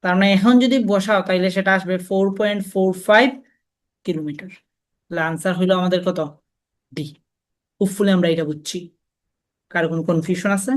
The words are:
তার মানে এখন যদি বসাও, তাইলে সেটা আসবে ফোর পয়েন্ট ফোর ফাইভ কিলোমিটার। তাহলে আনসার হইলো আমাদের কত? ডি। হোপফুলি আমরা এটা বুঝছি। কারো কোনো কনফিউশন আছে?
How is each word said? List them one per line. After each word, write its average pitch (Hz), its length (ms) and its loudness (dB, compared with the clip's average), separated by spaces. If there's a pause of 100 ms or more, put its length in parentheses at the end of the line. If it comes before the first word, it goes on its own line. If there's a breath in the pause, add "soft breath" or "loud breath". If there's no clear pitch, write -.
তার 180 140 2
মানে 196 200 4
এখন 220 180 4 (100)
যদি 247 120 2 (140)
বসাও, 202 380 2
তাইলে 185 280 0
সেটা 190 220 0
আসবে 185 160 -4 (140)
ফোর 196 180 0 (120)
পয়েন্ট 208 220 -2 (120)
ফোর 190 180 2 (160)
ফাইভ 220 220 6 (800 soft breath)
কিলোমিটার। 156 440 -8 (540)
তাহলে 170 240 -6
আনসার 165 300 -4
হইলো 185 220 2
আমাদের 180 280 0
কত? 165 120 -4 (760)
ডি। 151 100 -8 (720)
হোপফুলি 196 360 0
আমরা 175 180 2
এটা 165 160 -2
বুঝছি। 151 280 -10 (920)
কারো 170 200 0
কোনো 165 180 -2
কনফিউশন 175 480 0
আছে? 247 180 -4